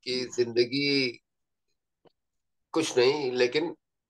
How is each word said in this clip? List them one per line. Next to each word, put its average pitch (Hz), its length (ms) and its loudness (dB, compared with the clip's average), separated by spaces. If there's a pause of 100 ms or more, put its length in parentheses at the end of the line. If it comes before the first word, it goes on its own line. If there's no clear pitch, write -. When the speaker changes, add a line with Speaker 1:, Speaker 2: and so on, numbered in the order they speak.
Speaker 1:
कि 127 180 -4
Speaker 2:
हम्म। 120 140 -8
Speaker 1:
जिंदगी 123 880 0 (1500)
कुछ - 260 0
नहीं 131 340 2
लेकिन 127 460 0 (320)